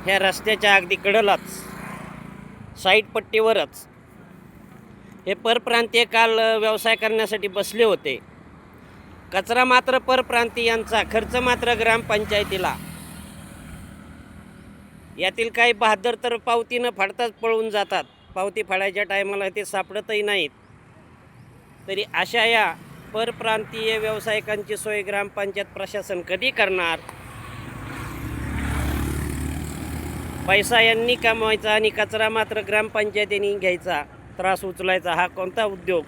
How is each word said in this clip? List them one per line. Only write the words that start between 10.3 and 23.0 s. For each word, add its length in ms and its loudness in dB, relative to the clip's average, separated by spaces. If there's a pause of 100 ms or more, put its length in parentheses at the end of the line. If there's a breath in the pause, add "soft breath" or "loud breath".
खर्च 240 0
मात्र 380 2
ग्रामपंचायतीला. 1000 0 (2500)
यातील 320 0
काही 220 4
बहादर 420 2 (100)
तर 120 0
पावती 420 0
न 80 0 (100)
फाडताच 360 -2
पळून 380 -2
जातात. 340 -2 (300)
पावती 280 -4
फाडायच्या 400 -2
टायमाला 460 -2
ते 160 -6
सापडतही 580 -4
नाहीत. 280 0 (1400)
तरी 160 -4 (100)
अशा 300 2
या 300 4 (400)